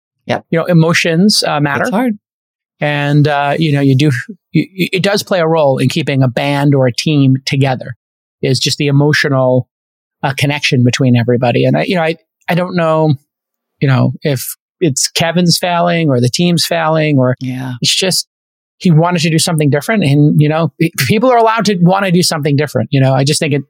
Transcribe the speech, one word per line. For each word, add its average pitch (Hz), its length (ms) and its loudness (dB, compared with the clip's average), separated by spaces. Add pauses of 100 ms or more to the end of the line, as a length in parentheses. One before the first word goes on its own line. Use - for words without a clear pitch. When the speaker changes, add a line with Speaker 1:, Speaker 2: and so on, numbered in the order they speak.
(260)
Speaker 1:
Yep. - 240 -6
Speaker 2:
you 170 80 0
know, 160 60 -2
emotions, 170 840 2
uh, 151 140 -2
matter. 143 220 0
Speaker 1:
It's 240 80 -2
hard. 226 280 -2 (600)
Speaker 2:
And, 147 480 0
uh, 143 300 0
you 156 140 0
know, 143 100 0
you 135 140 4
do, 151 140 2 (420)
you, 156 200 0
you, 185 180 -4
it 185 120 -2
does 202 200 0
play 190 180 -2
a 160 60 0
role 151 300 2
in 131 140 0
keeping 139 320 -2
a 131 60 2
band 143 460 0
or 131 120 2
a 123 80 0
team 139 500 2
together, 135 500 -2 (460)
is 135 180 0
just - 200 -4
the 151 80 -2
emotional, 139 840 0 (540)
uh, 143 140 -4
connection 143 460 0
between 123 340 2
everybody. 123 500 0
And 131 100 2
I, 151 80 -2
you - 120 -2
know, 170 60 0
I, 165 140 -2 (320)
I 175 60 -2
don't 180 200 -4
know, 160 400 0 (640)
you 147 80 0
know, 127 240 2 (100)
if - 340 -4 (240)
it's 147 300 -2
Kevin's 170 480 0
failing 170 500 0
or 123 120 2
the 123 120 0
team's 175 320 0
failing 156 540 0
or 127 220 2
Speaker 1:
Yeah. 127 420 -8
Speaker 2:
it's - 120 -2
just, 185 320 -2 (520)
he 185 120 0
wanted 170 320 2
to 170 80 0
do 156 80 0
something 156 320 0
different. 180 340 0
And, 147 360 2
you 151 80 2
know, 160 320 -2
pe-, 160 100 0 (160)
people 220 240 2
are 240 80 4
allowed 226 280 2
to 208 140 0
wanna 190 300 2
do 175 120 2
something 151 340 -2
different. 135 340 -2
You 139 100 2
know, 135 140 2
I 135 100 0
just 151 140 0
think 156 160 -2
it 135 160 -2